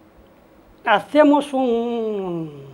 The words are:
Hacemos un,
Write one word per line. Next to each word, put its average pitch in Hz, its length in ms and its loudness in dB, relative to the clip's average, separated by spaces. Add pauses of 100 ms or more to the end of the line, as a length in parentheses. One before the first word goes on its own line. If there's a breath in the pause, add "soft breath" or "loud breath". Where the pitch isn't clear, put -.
(840)
Hacemos 285 680 2
un, 220 1200 -4